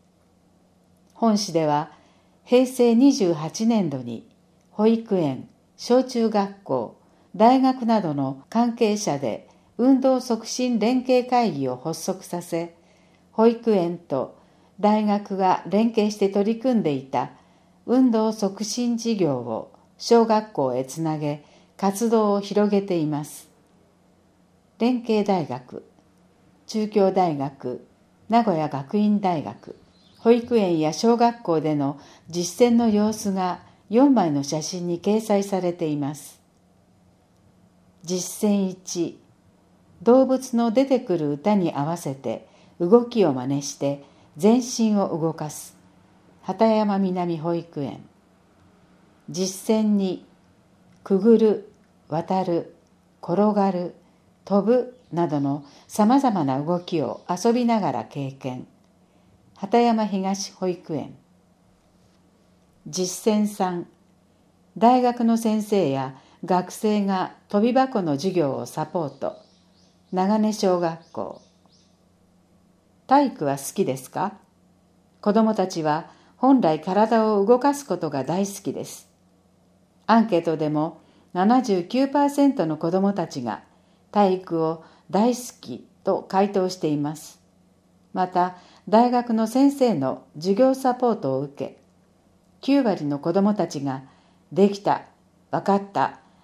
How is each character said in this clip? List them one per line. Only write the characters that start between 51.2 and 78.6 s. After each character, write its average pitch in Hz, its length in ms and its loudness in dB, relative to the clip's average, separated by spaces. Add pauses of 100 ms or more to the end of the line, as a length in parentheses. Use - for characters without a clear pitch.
ぐ 226 180 6
る、 214 340 0 (360)
渡 170 340 -2
る、 170 320 -4 (480)
転 202 320 2
が 196 160 2
る、 180 240 -6 (500)
飛 196 220 2
ぶ 240 320 0 (140)
な 170 160 0
ど 147 120 -2
の 139 240 -2 (220)
様 226 320 2
々 214 260 0
な 135 160 0
動 170 200 -2
き 175 220 -4
を 110 260 -6
遊 226 240 0
び 247 120 0
な 233 160 2
が 156 120 -2
ら 117 120 -6
経 135 280 -10
験。 127 340 -12 (880)
畑 233 300 2
山 220 220 2
東 190 480 -4
保 185 120 -6
育 170 300 -6
園。 - 180 -10 (1700)
実 185 460 -4
践 208 120 0
三、 180 400 -4 (920)
大 247 260 4
学 240 220 0
の 226 120 2
先 220 260 -2
生 196 260 0
や 135 280 -4 (280)
学 185 280 0
生 208 320 -2
が 190 320 -4 (120)
跳 202 120 0
び 240 120 2
箱 254 300 0
の 151 120 0
授 170 200 -4
業 139 220 0
を 120 100 -6
サ 156 200 -8
ポ 165 200 -6
ー 127 40 -8
ト。 - 260 -8 (720)
長 190 280 0
根 214 140 0
小 185 280 0
学 165 320 -6
校。 - 280 -12 (1700)
体 269 220 4
育 - 160 -6
は 139 120 -2
好 139 60 -12 (120)
き 190 100 0
で 131 120 -2
す - 140 -16
か？ 180 240 -6 (840)
子 208 120 0
ど 220 120 4
も 220 100 2
た 185 140 -2
ち 165 160 -6
は 156 260 -2 (260)
本 262 240 4
来 156 200 2
体 220 520 2
を 202 140 2
動 247 140 6
か 285 140 0
す - 120 -10
こ 175 100 -4
と 160 140 -6
が 135 140 -4
大 180 200 -2
好 196 180 -8